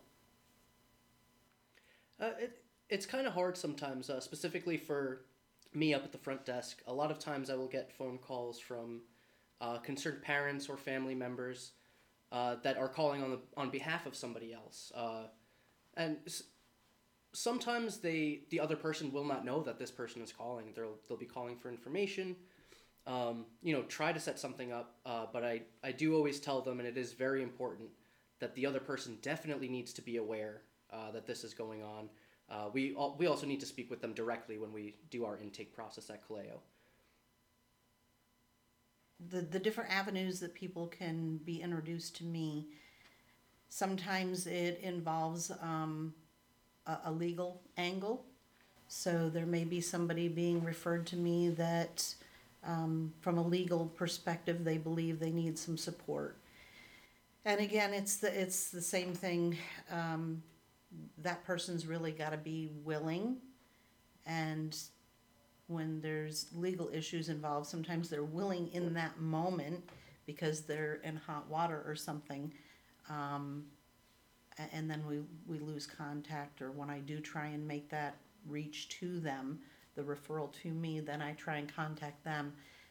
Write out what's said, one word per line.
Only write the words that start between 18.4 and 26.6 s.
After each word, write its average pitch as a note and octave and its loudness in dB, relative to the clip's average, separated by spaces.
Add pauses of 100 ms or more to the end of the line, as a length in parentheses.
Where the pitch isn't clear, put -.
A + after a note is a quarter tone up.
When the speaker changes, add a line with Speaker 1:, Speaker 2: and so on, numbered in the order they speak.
Speaker 1:
the E3 4
other D#3 4
person D3+ 0
will C#3+ 2
not C#3 0
know C#3 2
that - -2
this A#2+ -4
person A#2 -6
is A2 -10
calling. A#2 -6
They'll, A2 -4 (100)
they'll A#2 -4
be B2 -8
calling A#2+ -4
for B2 -8
information. F#3 0 (720)
Um, A#2+ 0 (160)
you E3 4
know, B2+ 4
try D#3 2
to D#3+ -2
set C#3+ -2
something B2+ -4
up, A#2+ -6 (100)
uh, A#2 -2
but A#2+ 0
I, A#2 2 (200)
I C3+ 0
do D#3 6
always D3 6
tell C3+ 2